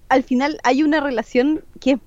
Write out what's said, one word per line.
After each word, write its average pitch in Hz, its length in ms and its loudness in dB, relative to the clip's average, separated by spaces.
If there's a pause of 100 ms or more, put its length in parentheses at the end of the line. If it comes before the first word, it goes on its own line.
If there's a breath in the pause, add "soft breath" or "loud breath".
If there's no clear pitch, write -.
al 262 140 2
final 269 400 -2
hay 262 220 0
una 302 160 2
relación 269 640 -2 (180)
que 262 120 2
es 247 140 0